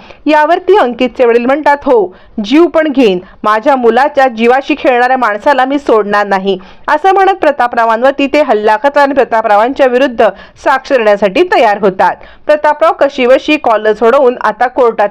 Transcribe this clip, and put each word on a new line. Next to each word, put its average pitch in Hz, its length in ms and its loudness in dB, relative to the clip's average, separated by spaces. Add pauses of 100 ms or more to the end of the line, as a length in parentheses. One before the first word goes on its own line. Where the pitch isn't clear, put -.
(280)
यावरती 320 520 2
अंकितचे 247 480 0
वडील 233 200 0
म्हणतात, 285 380 0
"हो, 233 300 0 (300)
जीव 294 220 2
पण 320 220 -2
घेईन. 233 300 0 (260)
माझ्या 220 320 0
मुलाच्या 262 520 2
जीवाशी 240 500 -2
खेळणाऱ्या 247 380 0
माणसाला 254 480 0
मी 277 140 -2
सोडणार 208 480 0
नाही," 190 320 -4 (300)
असं 302 260 0
म्हणत 381 200 2
प्रतापरावांवरती 262 920 0
ते 294 160 0
हल्ला 214 340 0
करतात 285 260 0
आणि 277 120 0
प्रतापरावांच्या 226 720 0
विरुद्ध 247 420 0 (360)
साक्ष 269 280 -2
देण्यासाठी 208 500 0
तयार 277 360 0
होतात. 190 380 -2 (300)
प्रतापराव 302 460 0
कशीबशी 277 640 0
कॉलर 214 360 -2
सोडवून 247 480 0
आता 214 260 -2
कोर्टात 226 440 0